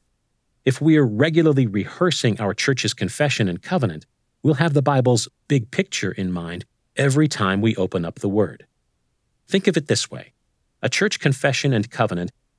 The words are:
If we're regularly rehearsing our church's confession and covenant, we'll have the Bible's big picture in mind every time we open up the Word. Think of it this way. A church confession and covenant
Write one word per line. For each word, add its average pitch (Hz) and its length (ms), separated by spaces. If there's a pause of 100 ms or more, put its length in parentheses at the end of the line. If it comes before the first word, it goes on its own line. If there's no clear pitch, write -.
(640)
If 127 160
we're 156 240
regularly 139 640
rehearsing 104 720
our 101 140
church's - 400
confession 113 560
and 87 120
covenant, 104 440 (360)
we'll 151 120
have 147 200
the 143 80
Bible's 127 460 (220)
big 131 200
picture - 440
in 92 180
mind 85 320 (320)
every 143 320
time 98 320
we 110 160
open 92 300
up 82 140
the 104 100
Word. 98 360 (840)
Think 190 180
of 180 80
it 151 120
this - 220
way. - 220 (500)
A - 60
church - 320
confession 139 540
and 107 180
covenant 90 400 (280)